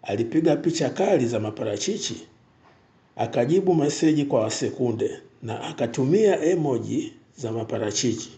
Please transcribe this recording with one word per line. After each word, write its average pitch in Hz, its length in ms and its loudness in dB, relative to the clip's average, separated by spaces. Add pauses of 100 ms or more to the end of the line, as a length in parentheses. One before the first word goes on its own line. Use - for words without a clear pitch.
alipiga 147 540 0
picha 151 340 0
kali 175 360 2
za 117 140 0
maparachichi, 107 880 -6 (880)
akajibu 160 600 2
meseji 147 500 2
kwa 113 260 0
sekunde 117 680 -2 (240)
na 110 180 -8
akatumia 156 800 2
emoji 135 720 0 (240)
za 110 140 -6
maparachichi. 113 880 -2